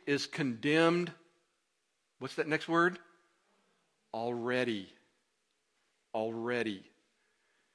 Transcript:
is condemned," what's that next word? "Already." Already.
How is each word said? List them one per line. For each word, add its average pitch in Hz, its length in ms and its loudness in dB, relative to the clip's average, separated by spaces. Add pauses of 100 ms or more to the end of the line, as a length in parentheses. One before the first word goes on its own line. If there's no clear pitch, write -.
is 143 200 0
condemned," 160 840 2 (1080)
what's - 180 -10
that 147 120 0
next 156 180 0
word? 170 320 4 (1160)
"Already." 120 760 -2 (1200)
Already. 113 760 -4 (840)